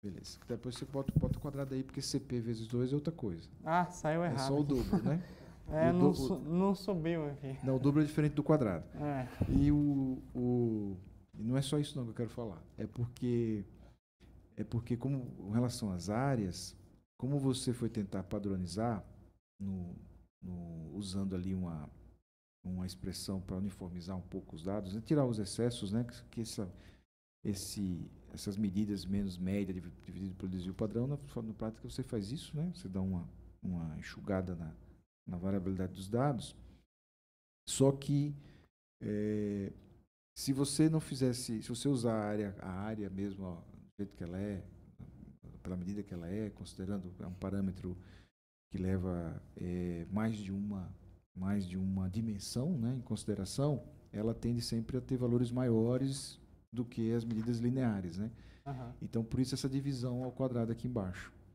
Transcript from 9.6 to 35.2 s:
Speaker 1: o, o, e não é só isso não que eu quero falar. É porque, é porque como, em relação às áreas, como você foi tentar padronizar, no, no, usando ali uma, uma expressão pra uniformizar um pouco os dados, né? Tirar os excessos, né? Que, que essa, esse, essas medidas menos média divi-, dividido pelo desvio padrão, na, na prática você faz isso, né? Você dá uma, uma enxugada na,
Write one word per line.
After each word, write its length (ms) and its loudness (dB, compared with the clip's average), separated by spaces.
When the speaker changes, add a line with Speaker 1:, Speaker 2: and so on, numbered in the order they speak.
Speaker 1:
o, 500 4
o, 640 2
e 40 -6
não 140 2
é 60 4
só 160 2
isso 180 -2
não 80 -2
que 60 -6
eu 40 -10
quero 140 -2
falar. 340 -6
É 100 -4
porque, 760 0
é 80 -2
porque 300 -2
como, 400 -2
em 40 -2
relação 380 2
às 200 -2
áreas, 680 0
como 200 2
você 340 4
foi 160 0
tentar 360 -2
padronizar, 800 0
no, 360 -4
no, 520 -8
usando 400 -2
ali 200 -2
uma, 340 -4
uma 220 -4
expressão 560 -4
pra 160 -4
uniformizar 640 -4
um 100 -8
pouco 260 -10
os 100 -12
dados, 300 -2
né? 60 -2
Tirar 240 4
os 140 2
excessos, 540 0
né? 120 4
Que, 200 -10
que 180 -8
essa, 280 -4
esse, 680 -2
essas 240 -4
medidas 480 2
menos 320 0
média 340 0
divi-, 200 -6
dividido 300 -6
pelo 160 -4
desvio 240 -2
padrão, 320 0
na, 100 0
na 380 -6
prática 340 -6
você 140 -6
faz 280 -2
isso, 240 -8
né? 200 0
Você 120 -12
dá 140 -2
uma, 260 0
uma 340 -2
enxugada 580 -2
na, 200 -8